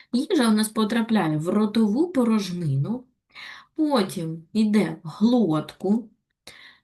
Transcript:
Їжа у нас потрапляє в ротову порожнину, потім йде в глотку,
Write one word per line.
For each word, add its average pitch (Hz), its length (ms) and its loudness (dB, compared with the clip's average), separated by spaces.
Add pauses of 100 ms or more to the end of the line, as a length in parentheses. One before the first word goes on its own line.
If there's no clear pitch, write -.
(140)
Їжа 262 360 2
у 220 40 4
нас 214 160 0
потрапляє 214 680 0
в 160 120 -4
ротову 214 580 0
порожнину, 190 960 -2 (760)
потім 190 640 -2 (100)
йде 208 500 2
в 165 40 -14
глотку, 208 1040 0 (760)